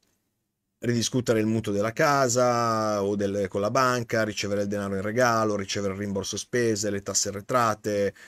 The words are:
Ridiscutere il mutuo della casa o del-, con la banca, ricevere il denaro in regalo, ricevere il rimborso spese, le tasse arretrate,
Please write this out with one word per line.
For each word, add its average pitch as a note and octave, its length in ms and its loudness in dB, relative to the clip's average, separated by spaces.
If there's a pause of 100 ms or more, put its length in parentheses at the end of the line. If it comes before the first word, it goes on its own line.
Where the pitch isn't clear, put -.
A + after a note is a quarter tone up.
(800)
Ridiscutere A#2 640 0
il G#2+ 60 2
mutuo A2 260 0
della G#2 200 0
casa A#2+ 1080 2
o G2+ 140 0
del-, G2+ 320 -2
con G2+ 120 -4
la G#2 100 0
banca, B2 520 0
ricevere G#2 400 -2
il G2+ 60 -4
denaro G2+ 260 -4
in F#2+ 80 -4
regalo, A2 540 2
ricevere G2+ 380 -4
il F#2+ 40 -8
rimborso G2+ 380 -4
spese, A2 540 0
le G2+ 120 -2
tasse - 280 -2
arretrate, G#2 840 0 (140)